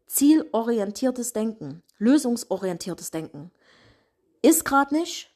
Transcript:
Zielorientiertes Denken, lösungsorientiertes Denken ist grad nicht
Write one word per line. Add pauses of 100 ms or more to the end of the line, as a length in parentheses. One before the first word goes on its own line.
Zielorientiertes
Denken, (160)
lösungsorientiertes
Denken (920)
ist
grad
nicht